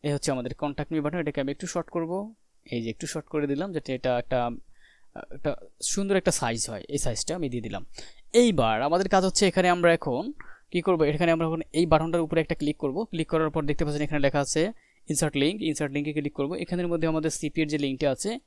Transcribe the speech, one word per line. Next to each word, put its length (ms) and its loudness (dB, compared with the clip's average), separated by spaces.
এই 80 0
হচ্ছে 200 -2
আমাদের 180 -6
contact 320 -4
me 100 0
বাটন, 200 -2
এটাকে 200 -4
আমি 120 -4
একটু 160 -10
শর্ট 240 -4
করব। 160 -4
এই 100 -2
যে 100 -4
একটু 180 -10
শর্ট 220 -6
করে 180 0
দিলাম 240 -2
যাতে 220 -6
এটা 140 0
একটা, 180 0
একটা 140 -4
সুন্দর 280 0
একটা 200 2
সাইজ 200 -2
হয়, 120 -10
এই 100 0
সাইজটা 340 -2
আমি 140 -4
দিয়ে 140 -4
দিলাম। 160 -6
এইবার 340 4
আমাদের 260 2
কাজ 140 6
হচ্ছে 220 2
এখানে 260 4
আমরা 220 6
এখন 240 -2
কি 140 0
করব, 140 4
এখানে 240 2
আমরা 120 0
এখন 120 -2
এই 140 4
বাটনটার 340 4
উপরে 180 0
একটা 160 -2
ক্লিক 240 -2
করব। 120 -2
ক্লিক 220 -2
করার 200 2
পর 160 0
দেখতে 140 0
পাচ্ছেন 220 -2
এখানে 200 0
লেখা 200 2
আছে 160 0
ইনসার্ট 300 0
লিংক, 140 2
ইনসার্ট 240 -2
লিংকে 240 -2
ক্লিক 220 -4
করব। 100 -2
এখানের 280 -2
মধ্যে 200 0
আমাদের 260 0
সিপি 240 -4
এর 100 0
যে 120 -2
লিঙ্কটা 300 0
আছে 160 -4